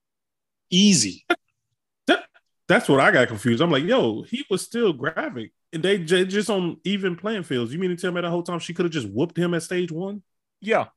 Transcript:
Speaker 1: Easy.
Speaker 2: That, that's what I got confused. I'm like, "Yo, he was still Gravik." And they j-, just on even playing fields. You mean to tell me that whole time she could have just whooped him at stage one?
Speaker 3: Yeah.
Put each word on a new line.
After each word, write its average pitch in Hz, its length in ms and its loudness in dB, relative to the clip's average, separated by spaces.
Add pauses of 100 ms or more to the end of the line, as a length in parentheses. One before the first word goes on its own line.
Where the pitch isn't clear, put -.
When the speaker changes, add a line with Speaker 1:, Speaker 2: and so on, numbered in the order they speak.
(680)
Speaker 1:
Easy. 180 560 4 (800)
Speaker 2:
That, 349 180 2 (420)
that's 214 220 4
what 139 100 6
I 175 120 6
got 127 160 6
confused. 117 340 0
I'm 170 100 2
like, 139 120 2
"Yo, 156 400 0
he 269 260 -8
was 185 120 -2
still 226 320 -2
Gravik." 143 580 -8 (220)
And 165 100 -6
they 196 160 2
j-, 180 260 2
just 196 240 -2
on 180 340 -2
even 190 320 -2
playing 196 280 -6
fields. 120 300 -4
You 165 60 -6
mean 190 120 -2
to 175 40 -4
tell 175 160 -4
me 175 100 -4
that 175 80 -4
whole 170 140 -2
time 170 160 -6
she 170 140 -10
could 175 120 0
have 160 80 -4
just 120 160 -4
whooped 131 280 -4
him 175 160 0
at 165 100 -2
stage 180 280 -4
one? 196 300 -8 (380)
Speaker 3:
Yeah. 190 380 0